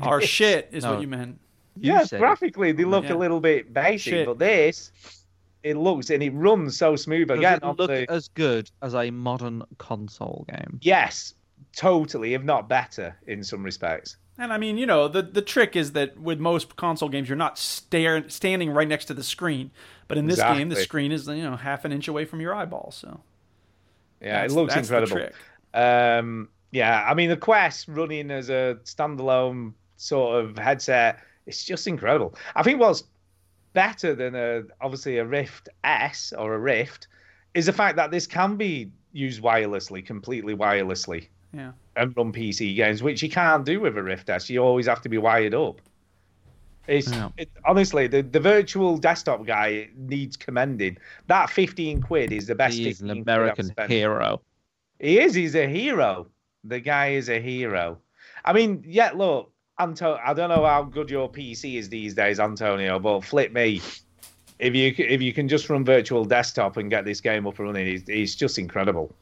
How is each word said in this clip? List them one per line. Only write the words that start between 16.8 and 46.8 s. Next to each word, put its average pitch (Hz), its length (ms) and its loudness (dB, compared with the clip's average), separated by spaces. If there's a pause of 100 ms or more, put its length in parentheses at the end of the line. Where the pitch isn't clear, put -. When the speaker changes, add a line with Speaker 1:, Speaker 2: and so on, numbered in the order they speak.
Speaker 1:
games, 135 200 -4
you're 139 60 -4
not 156 240 -2
stare-, 160 680 0
standing 185 440 -2
right 151 160 2
next 151 180 -4
to 151 80 -8
the 131 100 -10
screen. 143 460 -4 (380)
But 147 100 -2
in 147 80 0
this 180 140 2
game, 139 300 2
the 170 60 -4
Speaker 2:
Exactly. - 80 2
Speaker 1:
screen 147 280 -2
is, 147 160 -6
you 151 160 -8
know, 131 140 -6
half 139 280 -8
an 151 60 -6
inch 143 160 -6
away 151 180 -4
from 160 160 -10
your 175 140 -6
eyeball. 175 360 -8
So - 300 -18 (1000)
Speaker 2:
Yeah, 104 220 -4
Speaker 1:
that's, 123 120 -2
Speaker 2:
it - 20 0
looks 160 180 2
Speaker 1:
that's 127 160 0
the 120 140 2
Speaker 2:
incredible. 95 240 -2
Speaker 1:
trick. - 80 -16 (400)
Speaker 2:
Um, 117 720 2 (220)
yeah, 113 360 2
I 135 60 4
mean, 170 160 2
the 170 80 0
Quest 202 500 2
running 151 440 -6
as 131 180 -8
a 127 340 0
standalone 127 880 -2 (240)
sort 120 460 0
of 107 140 -10
headset, 123 600 2 (260)
it's - 180 -12
just - 220 -8
incredible. 131 480 0 (220)
I 156 80 2
think 269 160 4
what's 208 240 4 (720)
better 185 420 0
than 123 200 -6
a, 117 280 -2 (160)
obviously 131 400 -6
a 113 60 0
Rift 135 440 -6 (140)
S 143 520 -2
or 110 200 -4
a - 40 -2
Rift 123 480 -2 (460)
is 165 140 0
the 190 60 2
fact 190 240 2
that 151 140 2
this 170 140 -4
can 196 300 0
be 156 360 -6 (200)
used 131 320 -6
wirelessly, 104 600 0
completely 107 520 -8
wirelessly. 95 720 -2 (260)
Speaker 1:
Yeah. 135 200 -14 (220)
Speaker 2:
And 123 200 -2
run 117 160 0
P 107 200 -6
C 98 220 -4
games, 107 300 2
which 143 180 -2
you 156 80 -4
can't 160 360 2
do 175 140 -2
with 135 180 -2
a 98 60 -4
Rift 92 260 -6
S. 90 200 -4
You 123 140 0
always 127 240 4
have 117 140 2
to 120 80 -8
be 113 80 0
wired 110 360 4
up. 131 280 -2 (1040)